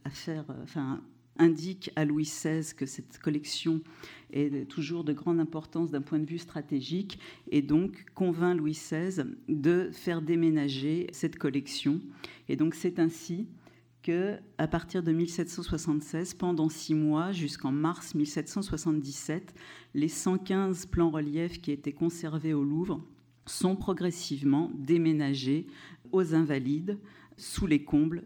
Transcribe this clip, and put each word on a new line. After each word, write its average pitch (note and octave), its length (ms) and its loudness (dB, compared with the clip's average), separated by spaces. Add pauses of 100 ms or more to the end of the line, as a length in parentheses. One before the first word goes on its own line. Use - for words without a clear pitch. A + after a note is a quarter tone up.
à C#3 60 -6
faire, D#3 400 -8
euh, C3 120 -10
enfin, C3+ 400 -6 (340)
indique E3 600 4
à D#3 80 4
Louis D3+ 220 2
seize D#3 480 -2
que C3+ 120 -4
cette - 320 -14
collection D#3 640 -2 (480)
est C#3+ 380 -2
toujours E3 340 -4
de D3+ 100 0
grande E3+ 280 2
importance D#3+ 500 -2
d'un C#3+ 100 -2
point D3+ 200 0
de D3+ 100 -2
vue E3+ 80 -4
stratégique, D#3+ 800 -4 (320)
et D3 100 4
donc D#3 540 0
convainc F3+ 420 4
Louis D#3 180 0
seize E3 520 -2 (220)
de E3 440 4
faire E3+ 300 -2
déménager D#3 880 2
cette - 260 -4
collection. C#3+ 600 0 (480)
Et C#3 80 0
donc D#3+ 180 2
c'est F3 240 -2
ainsi E3+ 480 0 (560)
que, F#3 340 0 (220)
à D#3 80 2
partir E3 360 -2
de E3 100 4
mille E3+ 180 2
sept E3+ 180 -2
cent - 140 -8
soixante-seize, D#3+ 720 -2
pendant E3 340 2
six D#3 260 -2
mois, D#3 360 2
jusqu'en D3 420 -2
mars D#3 420 0
mille D3 120 2
sept D3+ 220 -4
cent G3 140 -4
soixante-dix-sept, D#3 920 -4 (400)
les D3+ 140 2
cent F#3 300 0
quinze F#3+ 480 0
plans E3+ 240 2
reliefs D#3 500 -2
qui D3 100 -4
étaient C#3+ 220 -4
conservés D#3+ 600 -2
au C#3+ 120 2
Louvre D#3 420 -2 (400)
sont F#3 300 2
progressivement E3 960 0
déménagés D3 920 2 (460)
aux F3+ 220 4
Invalides, D#3 640 2 (380)
sous - 300 -4
les D3 160 4
combles D#3+ 440 2